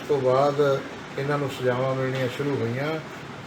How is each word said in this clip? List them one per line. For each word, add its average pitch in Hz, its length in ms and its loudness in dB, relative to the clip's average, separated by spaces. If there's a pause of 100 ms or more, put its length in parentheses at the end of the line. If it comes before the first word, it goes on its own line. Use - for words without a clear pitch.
ਤੋਂ 143 120 2
ਬਾਅਦ 139 600 4 (380)
ਇਹਨਾਂ 143 200 0
ਨੂੰ 139 120 -2 (100)
ਸਜ਼ਾਵਾਂ 127 340 2
ਮਿਲਣੀਆਂ 131 340 -2
ਸ਼ੁਰੂ 139 280 -2
ਹੋਈਆਂ। 120 360 -2 (540)